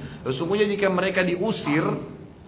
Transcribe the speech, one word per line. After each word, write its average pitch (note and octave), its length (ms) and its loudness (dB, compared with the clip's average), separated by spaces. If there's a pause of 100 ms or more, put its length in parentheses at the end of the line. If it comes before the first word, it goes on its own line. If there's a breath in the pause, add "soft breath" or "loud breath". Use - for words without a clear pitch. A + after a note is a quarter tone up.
(240 loud breath)
Sesungguhnya F3 480 2
jika G3 160 2
mereka F#3 320 2
diusir, F3 640 2 (640)